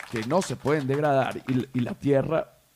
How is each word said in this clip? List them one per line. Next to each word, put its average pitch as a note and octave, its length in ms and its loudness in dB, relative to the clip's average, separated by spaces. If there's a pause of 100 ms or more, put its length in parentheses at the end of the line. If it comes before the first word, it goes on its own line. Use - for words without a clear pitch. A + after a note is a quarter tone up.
(120)
que A2+ 140 -4
no D#3 160 2
se C3 140 -4
pueden C#3+ 320 0
degradar C3+ 600 0
y, B2+ 260 0
y B2 80 0
la A#2+ 120 -2
tierra, C#3 600 0 (220)